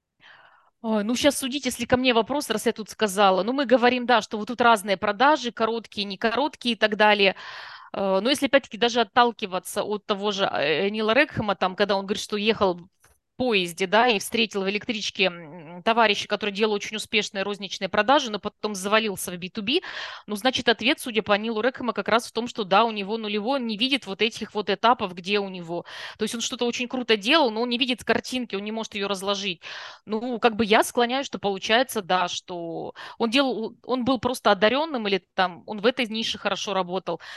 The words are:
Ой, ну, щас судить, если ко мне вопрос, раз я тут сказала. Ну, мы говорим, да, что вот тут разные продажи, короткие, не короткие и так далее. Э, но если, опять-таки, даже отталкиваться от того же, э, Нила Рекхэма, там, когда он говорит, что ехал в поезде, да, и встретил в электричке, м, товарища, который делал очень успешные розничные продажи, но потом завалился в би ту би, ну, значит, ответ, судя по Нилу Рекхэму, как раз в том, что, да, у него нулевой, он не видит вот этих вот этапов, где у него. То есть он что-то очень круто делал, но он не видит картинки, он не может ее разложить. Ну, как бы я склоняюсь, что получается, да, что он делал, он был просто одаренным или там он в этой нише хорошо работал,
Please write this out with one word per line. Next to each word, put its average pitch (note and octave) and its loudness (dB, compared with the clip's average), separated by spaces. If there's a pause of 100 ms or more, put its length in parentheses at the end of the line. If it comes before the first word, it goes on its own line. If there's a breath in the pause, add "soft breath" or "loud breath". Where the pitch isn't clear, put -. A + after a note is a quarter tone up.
(840 soft breath)
Ой, A3 0
ну, A#3 0
щас C#4+ 4
судить, C4+ -4
если A#3+ -4
ко B3+ 4
мне B3+ 4
вопрос, B3+ 0
раз G#3+ -4
я A3+ 4
тут A3 -12
сказала. F#3+ 4
Ну, A3 -2
мы C#4 0
говорим, B3 4
да, A#3 4
что - -6
вот G#3+ -6
тут A#3+ -4
разные G#3+ 4
продажи, A#3+ 2
короткие, A3+ -4
не G3 -8
короткие A#3+ 0
и - -10
так G#3 2
далее. G#3 6 (600 loud breath)
Э, F#3+ 0
но A3+ 0
если, C#4+ 0
опять-таки, B3 2
даже A#3 2
отталкиваться G#3+ 0
от G#3 -6
того G3+ -2
же, G3 -2
э, D3+ 0
Нила A3 0
Рекхэма, A#3+ 2
там, F#3 -2
когда G3+ 2
он G3 -4
говорит, G3+ -4
что - -6
ехал G#3 2
в E3+ -18 (500)
поезде, F#3+ 0
да, A3+ 4
и G#3 2
встретил G#3+ -2
в F#3+ 0
электричке, G#3 -4
м, E3+ -6
товарища, A3 2
который G#3 -4
делал G#3+ 0
очень - -6
успешные G3+ -2
розничные G3 -6
продажи, A#3 2
но G#3 -4
потом G#3 -8
завалился G3+ -2
в F3+ -8
би F3+ -10
ту A3+ -8
би, C4+ 0 (440 loud breath)
ну, G#3 -6
значит, B3+ 0
ответ, A3+ 2
судя G#3+ -4
по G#3 0
Нилу A3 -4
Рекхэму, A#3 -2
как G3+ -6
раз A3 2
в - -16
том, A#3+ -4
что, A3+ -6
да, F#3+ 6
у A3+ 0
него G#3 -6
нулевой, G#3+ -2
он A#3 -4
не A3 -4
видит C4 0
вот F#3+ -6
этих A3+ -4
вот G#3 -2
этапов, A3 2
где F#3+ -2
у G3 -6
него. F3 -8 (320 loud breath)
То G#3+ -4
есть G#3+ -4
он A3+ -8
что-то B3 -4
очень A#3+ -4
круто A#3+ 0
делал, B3 4
но A3 -2
он B3 -2
не A#3+ -2
видит B3 -2
картинки, A#3+ -2
он G3 -8
не G#3+ -8
может A3 -8
ее G3+ -4
разложить. G3 -4 (440 loud breath)
Ну, A3 -4
как A3+ 4
бы A3+ 2
я G#3+ 6
склоняюсь, B3 -2
что - -10
получается, A3 0
да, F3+ 0
что E3 -8 (240 loud breath)
он A3+ 0
делал, A3+ 0
он B3 -2
был B3 2
просто B3 2
одаренным A#3 0
или G3 0 (100)
там F3+ -2
он G#3+ -10
в F#3+ 0
этой A#3+ 0
нише A3 -6
хорошо G3 -4
работал, F3+ -4 (160 loud breath)